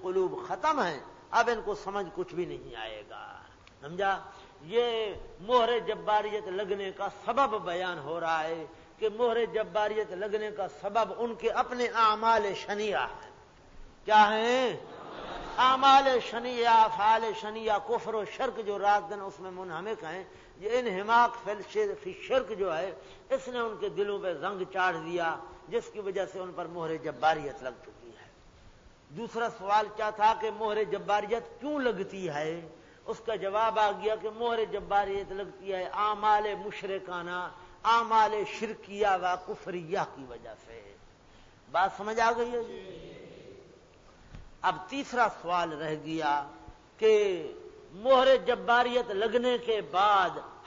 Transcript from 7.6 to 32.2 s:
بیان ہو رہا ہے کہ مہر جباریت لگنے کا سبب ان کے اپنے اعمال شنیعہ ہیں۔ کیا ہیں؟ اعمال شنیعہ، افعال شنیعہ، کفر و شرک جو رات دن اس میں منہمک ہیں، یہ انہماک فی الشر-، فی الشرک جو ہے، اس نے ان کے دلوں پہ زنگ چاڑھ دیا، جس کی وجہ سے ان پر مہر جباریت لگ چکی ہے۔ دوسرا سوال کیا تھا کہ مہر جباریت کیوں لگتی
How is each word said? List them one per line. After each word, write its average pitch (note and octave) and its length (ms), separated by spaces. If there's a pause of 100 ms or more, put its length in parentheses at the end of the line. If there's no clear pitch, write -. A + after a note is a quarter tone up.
بیان F3 340
ہو D3+ 200
رہا E3 240
ہے E3 220 (320)
کہ A3 120
مہر A3+ 360
جباریت G#3 680
لگنے G#3 400
کا F#3+ 160 (140)
سبب G3+ 360
ان A#3 180
کے A3 140
اپنے B3 460
اعمال G#3+ 600
شنیعہ G3+ 460
ہیں۔ - 300 (760)
کیا G#3 240
ہیں؟ A#3 480 (800)
اعمال C4+ 500 (220)
شنیعہ، A#3 540
افعال A3 400 (180)
شنیعہ، G#3+ 460
کفر A3+ 260
و G#3 120
شرک - 400
جو G3+ 140
رات G3+ 300
دن G3+ 120
اس G3 180
میں F#3 120
منہمک F#3 520
ہیں، F3 200 (340)
یہ G3 160
انہماک A#3 720
فی G3+ 80
الشر-، G3+ 520
فی F#3 140
الشرک A3+ 420
جو F3+ 180
ہے، F3+ 140 (380)
اس C4 180
نے A#3+ 120
ان A3+ 200
کے G3+ 100
دلوں G3+ 300
پہ F3+ 140
زنگ F#3 300 (100)
چاڑھ F#3 320
دیا، E3+ 300 (320)
جس A3 160 (100)
کی G#3 60
وجہ G3 220 (120)
سے F#3+ 60
ان F#3 160
پر F3 100
مہر D#3+ 320
جباریت D3+ 640
لگ B2+ 60 (120)
چکی - 260
ہے۔ A2+ 200 (840)
دوسرا A3+ 380 (100)
سوال G3+ 380
کیا G#3+ 140
تھا G#3+ 320
کہ A3 80 (100)
مہر G#3+ 240
جباریت G3+ 760
کیوں D4 200
لگتی F#3+ 500